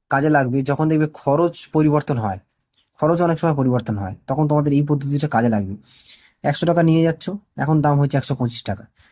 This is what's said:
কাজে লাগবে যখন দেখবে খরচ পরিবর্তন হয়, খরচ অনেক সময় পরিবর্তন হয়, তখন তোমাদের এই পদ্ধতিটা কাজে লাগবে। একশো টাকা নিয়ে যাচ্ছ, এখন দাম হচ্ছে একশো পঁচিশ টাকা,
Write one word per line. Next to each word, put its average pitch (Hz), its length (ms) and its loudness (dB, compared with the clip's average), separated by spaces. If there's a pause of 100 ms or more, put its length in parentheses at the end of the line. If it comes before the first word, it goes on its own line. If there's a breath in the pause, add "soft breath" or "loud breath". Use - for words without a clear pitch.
কাজে 139 200 2
লাগবে 135 340 2
যখন 143 240 0
দেখবে 156 260 2
খরচ 170 540 -2
পরিবর্তন 151 500 0
হয়, 98 220 -6 (600)
খরচ 170 220 2
অনেক 165 180 0
সময় 160 160 0
পরিবর্তন 123 420 0
হয়, 95 180 -8 (120)
তখন 147 200 0
তোমাদের 147 260 2
এই 147 160 2
পদ্ধতিটা 143 380 -2
কাজে 120 220 2
লাগবে। 101 260 -2 (680 loud breath)
একশো 143 220 -2
টাকা 170 180 2
নিয়ে 165 200 4
যাচ্ছ, 160 260 -2 (280)
এখন 151 240 2
দাম 143 180 2
হচ্ছে 143 180 0
একশো 131 180 -2
পঁচিশ 120 280 -6
টাকা, 101 200 -8 (280 soft breath)